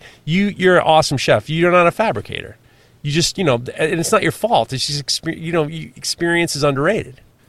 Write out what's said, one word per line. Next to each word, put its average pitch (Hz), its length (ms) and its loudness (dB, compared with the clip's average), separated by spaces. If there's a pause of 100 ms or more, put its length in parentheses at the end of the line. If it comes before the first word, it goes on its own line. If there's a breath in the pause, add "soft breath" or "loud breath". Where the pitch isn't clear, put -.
(240 loud breath)
you, 185 320 0
you're 180 220 4
an - 80 2
awesome 156 320 4
chef. 120 320 0
You're 165 220 0
not 175 140 6
a 170 60 4
fabricator. - 640 -4 (460 soft breath)
You 143 120 -6
just, 165 240 -2
you 190 80 -2
know, 131 100 2 (220)
and 160 220 0
it's 165 120 -4
not 214 120 2
your - 100 0
fault. 196 400 0
It's 127 140 -4
just, 143 180 -8
exper-, - 340 -6
you 165 140 -8
know, 156 140 0
you, 156 280 -12
experience 170 600 -2
is 139 80 -4
underrated." 147 580 -2 (280 soft breath)